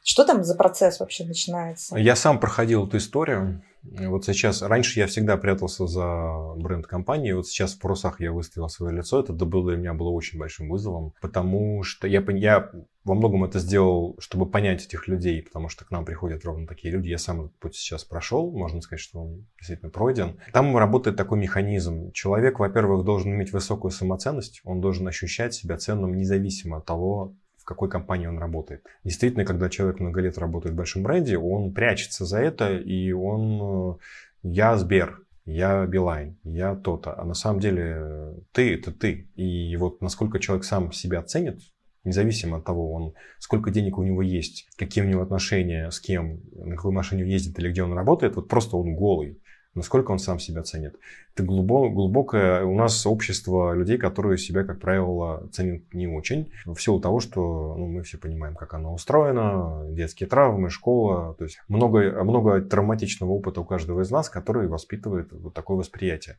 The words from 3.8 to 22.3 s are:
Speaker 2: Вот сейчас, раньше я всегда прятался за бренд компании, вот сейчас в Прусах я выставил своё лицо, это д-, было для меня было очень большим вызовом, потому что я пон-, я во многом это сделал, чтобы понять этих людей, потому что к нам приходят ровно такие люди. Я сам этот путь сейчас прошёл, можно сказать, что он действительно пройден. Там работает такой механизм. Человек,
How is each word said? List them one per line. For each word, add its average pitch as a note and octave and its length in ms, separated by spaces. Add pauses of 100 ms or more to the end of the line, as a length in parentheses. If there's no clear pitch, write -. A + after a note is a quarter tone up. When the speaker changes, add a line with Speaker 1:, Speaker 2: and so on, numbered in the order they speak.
Speaker 2:
Вот F#2+ 420
сейчас, - 360
раньше A2+ 380
я G2+ 80
всегда G#2 300
прятался G2 500
за E2 680
бренд E2+ 300
компании, A2+ 460
вот F#2 160
сейчас F#2+ 260
в - 60
Прусах F#2+ 420
я E2+ 100
выставил E2 380
своё E2+ 260
лицо, F2 240
это C3 140
д-, E2 120
было F2+ 260
для F2 80
меня F2 160
было E2+ 140
очень E2 280
большим D2+ 320
вызовом, F2 500
потому G2 640
что - 260
я G2 140
пон-, G2 160
я G#2 320 (340)
во G2+ 120
многом G#2 280
это F#2 140
сделал, F2+ 640
чтобы F#2 260
понять G2 400
этих - 220
людей, F2 340
потому D#2+ 260
что - 160
к - 60
нам E2+ 160
приходят D#2+ 400
ровно E2 220
такие E2 260
люди. F#2 140
Я E2+ 100
сам E2 240
этот D#2+ 160
путь - 180
сейчас - 280
прошёл, C#3+ 480
можно E2+ 300
сказать, D#2+ 200
что - 180
он E2 280 (100)
действительно E2 320
пройден. G2+ 480 (160)
Там C3+ 240
работает A2 400
такой G#2 220
механизм. F#2 720
Человек, A2+ 480